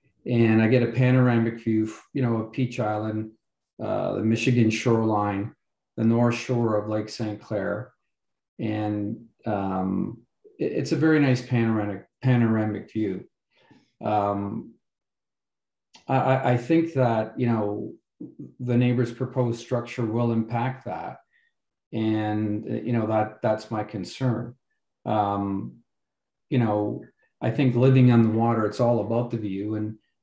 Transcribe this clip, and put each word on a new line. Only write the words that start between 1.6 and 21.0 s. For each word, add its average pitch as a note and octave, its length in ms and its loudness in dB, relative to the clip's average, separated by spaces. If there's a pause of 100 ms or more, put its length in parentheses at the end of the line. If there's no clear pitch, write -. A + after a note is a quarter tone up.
view, A2 320 0 (200)
you C#3 100 -2
know, A#2 140 0
of A2+ 160 -6
Peach B2+ 280 -4
Island, G#2+ 500 -4 (520)
uh, G2+ 320 -4
the G2+ 100 -2
Michigan A#2 460 4
shoreline, G#2 840 0 (420)
the A2+ 80 -2
north A#2 320 4
shore A#2 400 0
of G#2 120 -2
Lake G#2+ 200 -4
Saint G#2 320 -8
Clair. G2+ 520 -6 (640)
And, G#2 680 -4 (180)
um, F#2+ 760 -4 (400)
it, D3+ 140 -4
it's D3 200 -4
a D#3+ 40 0
very D#3 240 4
nice C3 220 2
panoramic, A2 640 -2 (160)
panoramic A2+ 720 2
view. G2+ 320 -4 (800)
Um, G2+ 720 -2 (1300)
I, C3+ 80 2
I, C3 360 2
I B2 40 4
think E3 380 2
that, A#2 440 0
you B2 80 0
know, G#2+ 480 -2 (680)
the A#2+ 160 0
neighbor's B2 360 2
proposed B2 480 -2
structure A#2+ 440 -6
will A#2 280 0
impact A#2+ 540 -4
that. F2 320 -10 (760)